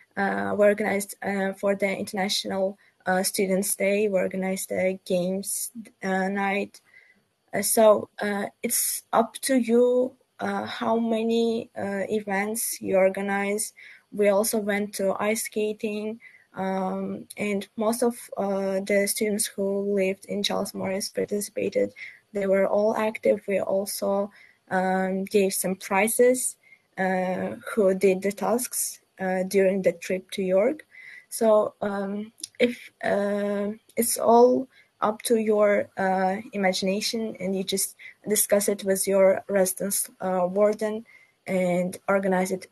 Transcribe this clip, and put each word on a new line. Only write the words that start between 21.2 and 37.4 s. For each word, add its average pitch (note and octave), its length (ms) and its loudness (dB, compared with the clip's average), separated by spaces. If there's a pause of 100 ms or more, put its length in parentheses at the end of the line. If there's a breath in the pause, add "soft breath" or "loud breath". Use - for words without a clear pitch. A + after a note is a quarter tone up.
They G3+ 140 -4
were G3 220 4
all G#3+ 280 2
active. G#3+ 520 0
We G3 120 0
also, G3+ 680 -2 (400 loud breath)
um, F#3+ 560 0
gave F#3+ 280 2
some F#3 220 -2
prizes, A3+ 800 2 (420 soft breath)
uh, F#3+ 580 -2 (180)
who G3 200 4
did F#3+ 280 2
the G3 100 -2
tasks, - 680 -2 (180)
uh, F#3 240 0
during F#3+ 380 2
the F3+ 100 2
trip F#3 400 -6
to - 100 -4
York. G3 440 2 (420 loud breath)
So, G#3+ 540 2
um, G3+ 500 -4 (260)
if, A#3+ 320 -2 (140)
uh, G3+ 680 0 (260)
it's A#3 200 0
all B3 520 6 (320 soft breath)
up A3 220 -2
to A#3+ 120 2
your, G#3 600 2
uh, F#3+ 400 0 (160)
imagination, G3+ 880 -2